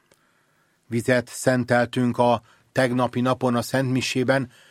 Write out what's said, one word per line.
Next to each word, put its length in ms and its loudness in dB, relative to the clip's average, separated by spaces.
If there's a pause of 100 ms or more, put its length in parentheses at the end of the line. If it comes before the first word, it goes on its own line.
(880)
Vizet 400 0
szenteltünk 880 0
a 240 2 (300)
tegnapi 500 0
napon 340 0
a 60 0
Szent 300 -2
Misében, 600 0 (200)